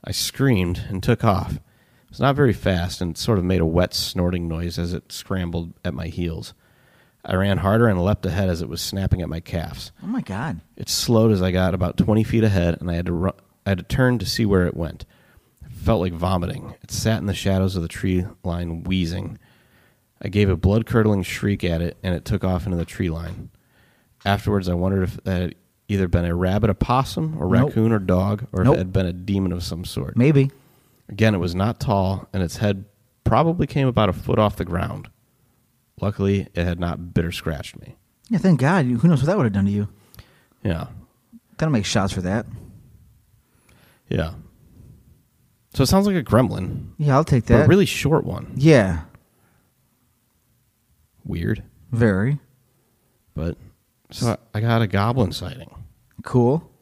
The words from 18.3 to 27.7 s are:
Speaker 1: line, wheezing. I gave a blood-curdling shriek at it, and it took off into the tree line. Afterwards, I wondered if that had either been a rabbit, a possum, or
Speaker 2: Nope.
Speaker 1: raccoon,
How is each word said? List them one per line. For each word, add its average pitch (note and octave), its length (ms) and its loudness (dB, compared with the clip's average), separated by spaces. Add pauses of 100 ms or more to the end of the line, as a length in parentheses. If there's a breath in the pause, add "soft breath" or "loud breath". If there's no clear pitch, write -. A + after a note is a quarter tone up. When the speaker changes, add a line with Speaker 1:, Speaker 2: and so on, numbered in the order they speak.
Speaker 1:
line, E2+ 400 -6
wheezing. F#2 540 -4 (840 soft breath)
I - 80 -8
gave G2 220 2
a F2+ 60 2
blood-curdling G#2+ 680 2
shriek G2+ 420 -2
at E2 160 0
it, E2+ 220 -4
and F#2 120 -2
it D#2+ 100 -6
took G2+ 200 -4
off F#2 220 0
into F2+ 100 -2
the E2+ 80 -2
tree - 260 -4
line. E2 400 -10 (720)
Afterwards, G2+ 440 0
I F2+ 60 0
wondered F#2+ 300 0
if - 200 -6
that F#2 180 -2
had F2 120 -4 (340)
either F#2+ 200 0
been F2 160 0
a F2 100 0
rabbit, F#2+ 360 2
a F#2+ 40 2
possum, D#3 640 -2
or F2 100 -2
Speaker 2:
Nope. A#2 200 4
Speaker 1:
raccoon, A2+ 240 2